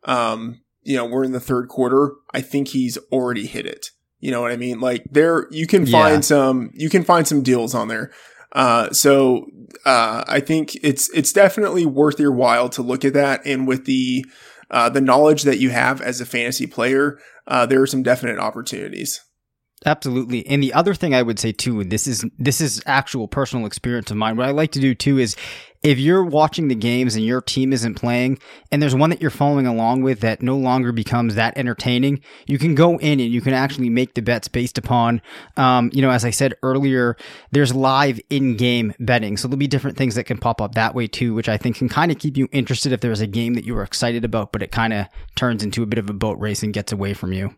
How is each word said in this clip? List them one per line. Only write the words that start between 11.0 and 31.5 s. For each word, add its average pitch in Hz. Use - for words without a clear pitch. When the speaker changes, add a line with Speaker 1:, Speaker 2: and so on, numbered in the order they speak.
Speaker 1:
it's 160
definitely 190
worth 143
your 143
while 123
to 127
look 123
at 139
that. 139
And 131
with 131
the, 131
uh, 120
the 135
knowledge 143
that 135
you 127
have 127
as 123
a 120
fantasy 123
player, 135
uh, 127
there 131
are 135
some 131
definite 123
opportunities. 98
Speaker 2:
Absolutely. 123
And 139
the 131
other 170
thing 156
I 127
would 117
say 113
too, 113
and 95
this 107
is, 123
this 131
is 135
actual 131
personal 123
experience 120
of 107
mine. 110
What 123
I -
like 151
to 139
do 135
too 139
is 120
if 143
you're 175
watching 151
the 131
games 120
and 110
your 123
team 131
isn't 117
playing 120
and 147
there's 143
one 151
that 175
you're 156
following 143
along 117
with 131
that 113
no 131
longer 127
becomes 117
that 113